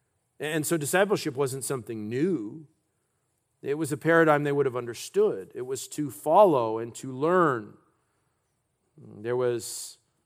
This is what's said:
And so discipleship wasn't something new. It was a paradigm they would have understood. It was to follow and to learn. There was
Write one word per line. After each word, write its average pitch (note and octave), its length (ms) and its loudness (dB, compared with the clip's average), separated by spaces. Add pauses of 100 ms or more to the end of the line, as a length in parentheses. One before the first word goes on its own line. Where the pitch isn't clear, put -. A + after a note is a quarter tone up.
(380)
And D3+ 280 -4
so F3 100 0
discipleship F3+ 580 0
wasn't C3+ 300 -4
something A2 460 -6
new. C#3+ 560 -4 (960)
It C#3 160 -4
was D#3 120 -2
a D3 60 -4
paradigm D#3 480 6
they C#3+ 80 0
would C#3+ 140 2
have B2 100 -2
understood. A#2+ 800 -2
It B2 120 -8
was C3 220 -8
to D3 220 -6
follow D3 680 4
and A#2 180 -8
to C3 140 -12
learn. C3+ 640 2 (1200)
There A2 380 -8
was A#2+ 640 -4 (280)